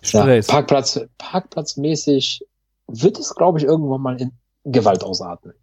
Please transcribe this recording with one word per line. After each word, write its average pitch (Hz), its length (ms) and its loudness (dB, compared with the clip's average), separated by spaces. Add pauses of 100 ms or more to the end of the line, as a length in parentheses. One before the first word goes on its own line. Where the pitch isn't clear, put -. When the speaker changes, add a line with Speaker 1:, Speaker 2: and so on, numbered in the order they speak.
Speaker 1:
ja, - 200 2
Speaker 2:
Stress. 120 260 4
Speaker 1:
Parkplatz, 143 520 0 (200)
parkplatzmäßig 147 1200 -4 (440)
wird 151 320 0
es, - 160 -10
glaub 170 220 2
ich, 151 60 0
irgendwann 139 380 0
mal 127 180 -4
in 127 120 -4 (320)
Gewalt 101 400 2
ausarten. 90 580 -10